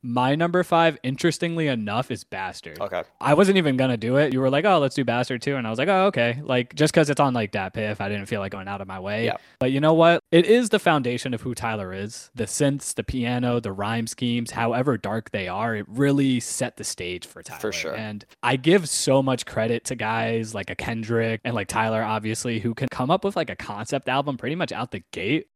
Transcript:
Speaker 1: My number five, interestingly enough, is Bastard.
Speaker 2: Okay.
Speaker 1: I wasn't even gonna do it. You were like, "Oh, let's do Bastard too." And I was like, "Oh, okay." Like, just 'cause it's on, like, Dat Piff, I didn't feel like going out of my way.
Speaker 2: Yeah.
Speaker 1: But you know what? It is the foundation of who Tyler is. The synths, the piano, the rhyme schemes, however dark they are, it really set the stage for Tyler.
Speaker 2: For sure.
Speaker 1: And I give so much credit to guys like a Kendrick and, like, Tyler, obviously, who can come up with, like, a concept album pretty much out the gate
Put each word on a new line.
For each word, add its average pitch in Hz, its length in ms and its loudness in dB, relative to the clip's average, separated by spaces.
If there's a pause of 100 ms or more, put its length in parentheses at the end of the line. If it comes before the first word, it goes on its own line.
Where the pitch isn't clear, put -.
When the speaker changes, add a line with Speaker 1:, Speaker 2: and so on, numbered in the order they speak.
Speaker 1:
My 127 280 2
number 175 280 2
five, 165 380 4
interestingly 165 640 0
enough, 117 440 -2
is - 120 -6
Bastard. 90 560 -10
Speaker 2:
Okay. 92 220 -4 (180)
Speaker 1:
I 139 140 2
wasn't 190 240 4
even 151 180 2
gonna 127 220 2
do 117 200 0
it. 143 160 2
You 131 60 0
were 131 120 2
like, 143 120 2
"Oh, 196 140 4
let's 139 160 2
do 143 100 0
Bastard 120 380 -2
too." 143 140 -2
And 123 100 -4
I 110 60 -4
was 113 80 -4
like, 147 80 0
"Oh, 190 180 4
okay." 120 380 2
Like, 123 320 -2
just 151 180 4
'cause 151 160 6
it's 143 100 0
on, 139 140 4
like, 110 160 0
Dat 95 240 -6
Piff, 107 260 -4
I 101 80 -4
didn't 101 200 -6
feel 110 120 -4
like 98 120 -6
going 95 160 -12
out 101 140 -8
of 95 60 -10
my 95 120 -12
way. 104 260 -4
Speaker 2:
Yeah. - 120 -2 (220)
Speaker 1:
But 127 120 2
you 139 80 0
know 160 160 6
what? 165 240 8 (120)
It 170 140 8
is 226 240 6
the 214 80 2
foundation 127 560 2
of 110 80 -6
who 123 140 -6
Tyler 107 360 -4
is. 101 440 -10
The 120 80 -4
synths, 139 500 0
the 110 100 -6
piano, 123 560 0
the 113 120 -6
rhyme 107 340 -2
schemes, 120 460 -2
however 120 440 0
dark 107 360 -4
they 98 160 -4
are, 107 280 -2
it - 140 -6
really 135 500 2
set - 380 -6
the - 60 -12
stage - 420 -8
for - 160 -20
Tyler. - 200 -14
Speaker 2:
For 107 100 -2
sure. - 240 -6
Speaker 1:
And 107 300 -10 (180)
I 127 140 2
give 165 300 4
so 135 360 4
much 131 240 -2
credit 117 380 -2
to 131 100 -6
guys 113 580 -2
like 98 160 -8
a 120 60 -8
Kendrick 113 680 -2
and, 120 120 -4
like, 101 120 -2
Tyler, 110 360 0
obviously, 110 560 -2
who 117 160 -2
can 131 160 -2
come - 180 -4
up 185 140 2
with, 202 120 -2
like, 170 140 -2
a 190 60 -8
concept 202 520 -6
album 139 300 0
pretty 147 180 -4
much 175 160 -4
out - 200 -6
the 202 100 -10 (100)
gate 160 440 -2